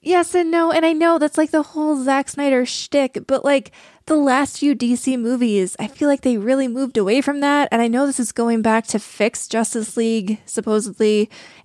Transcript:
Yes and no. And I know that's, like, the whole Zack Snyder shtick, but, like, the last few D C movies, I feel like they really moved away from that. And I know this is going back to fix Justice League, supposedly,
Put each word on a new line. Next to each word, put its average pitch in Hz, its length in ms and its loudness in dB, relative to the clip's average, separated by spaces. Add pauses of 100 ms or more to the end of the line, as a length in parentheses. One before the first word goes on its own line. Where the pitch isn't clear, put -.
Yes 349 340 0
and 339 160 2
no. 330 200 2
And 320 140 2
I 330 80 4
know 330 240 2
that's, 302 200 0
like, 311 120 2
the 311 140 0
whole 302 400 -2
Zack 277 260 0
Snyder 269 360 0
shtick, - 600 -4
but, 269 180 -2
like, 277 280 0 (360)
the 311 80 2
last 277 440 0
few 285 160 2
D 240 200 0
C 262 220 -2
movies, 226 600 0
I 214 80 -6
feel 294 200 -2
like 277 140 2
they 247 160 2
really 262 300 0
moved 254 280 -4
away 214 260 2
from 285 180 -2
that. 285 320 2
And 233 100 2
I 233 60 2
know 247 180 0
this 269 140 -2
is 233 120 -4
going 233 300 0
back 220 260 0
to 214 120 -2
fix - 480 -4
Justice 220 500 -4
League, 226 480 -2
supposedly, 214 840 0 (380)